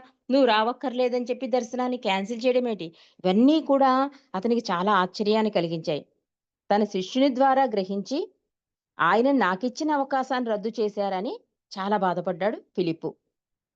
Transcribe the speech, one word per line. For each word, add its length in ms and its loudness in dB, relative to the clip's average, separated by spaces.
"నువ్వు 180 4
రావక్కర్లేదని" 760 0
చెప్పి 220 -6
దర్శనాన్ని 500 -2
క్యాన్సిల్ 480 -4
చేయడం 220 2
ఏంటి? 200 -6
ఇవన్నీ 360 4
కూడా 280 2
అతనికి 260 0
చాలా 320 0
ఆశ్చర్యాన్ని 580 0
కలిగించాయి. 540 -2
తన 140 2
శిష్యుని 520 0
ద్వారా 280 4
గ్రహించి 560 -4
ఆయన 340 2
నాకిచ్చిన 600 0
అవకాశాన్ని 580 -2
రద్దు 300 -4
చేశారని 540 -4
చాలా 260 -2
బాధపడ్డాడు 600 -2
ఫిలిప్. 340 -4